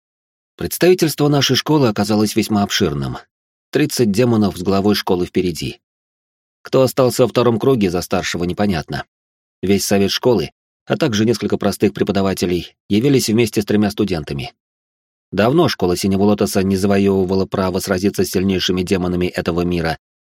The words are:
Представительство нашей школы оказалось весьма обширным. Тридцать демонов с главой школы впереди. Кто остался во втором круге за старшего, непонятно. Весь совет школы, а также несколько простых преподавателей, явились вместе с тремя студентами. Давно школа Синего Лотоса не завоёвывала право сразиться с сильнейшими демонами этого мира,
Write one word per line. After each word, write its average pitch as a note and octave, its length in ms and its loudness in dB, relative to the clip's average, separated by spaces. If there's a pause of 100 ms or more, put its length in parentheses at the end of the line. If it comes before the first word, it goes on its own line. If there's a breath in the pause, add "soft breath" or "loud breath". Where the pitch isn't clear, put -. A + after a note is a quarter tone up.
(560)
Представительство E3+ 720 0
нашей C3+ 280 2
школы C#3+ 320 2
оказалось G#2 480 0
весьма G#2 280 0
обширным. C#2+ 520 -2 (540)
Тридцать C3+ 400 0
демонов G#2+ 480 2
с F2+ 40 -8
главой G2 320 2
школы F2+ 300 -2
впереди. E2+ 560 -4 (840)
Кто C3+ 200 2
остался B2+ 400 2
во A#2 60 4
втором A#2 300 2
круге A2+ 320 2
за F2 120 -2
старшего, F2 420 -4
непонятно. F2 600 -2 (580)
Весь F#2+ 240 0
совет G2 240 2
школы, G2+ 400 0 (360)
а - 120 -2
также A2 260 0
несколько G#2 320 0
простых G2 380 -2
преподавателей, F#2+ 840 -2 (140)
явились A#2+ 400 2
вместе A2 320 0
с - 20 -10
тремя G#2 260 0
студентами. D2+ 640 -6 (800)
Давно B2+ 360 2
школа F2+ 280 0
Синего G2 280 0
Лотоса G#2 380 2
не G2 140 0
завоёвывала F#2+ 720 0
право F#2 320 -2
сразиться F#2+ 460 -2
с - 60 -6
сильнейшими F#2 520 0
демонами F2+ 440 -2
этого F2 340 -2
мира, E2+ 360 -2 (360)